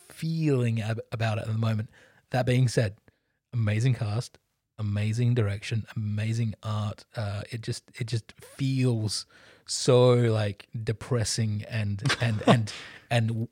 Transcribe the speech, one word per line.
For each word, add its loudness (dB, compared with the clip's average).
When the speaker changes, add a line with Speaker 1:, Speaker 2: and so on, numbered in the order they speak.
Speaker 1:
feeling 0
ab-, -4
about -2
it -4
at -8
the -2
moment. 0
That 0
being 4
said, 0
amazing 2
cast, -6
amazing 0
direction, -2
amazing -2
art. -6
Uh, -6
it -10
just, -8
it -6
just -4
feels 0
so, 6
like, 2
depressing -2
and, -2
and, 0
Speaker 2:
<laughs> -10
Speaker 1:
and, 4
and 0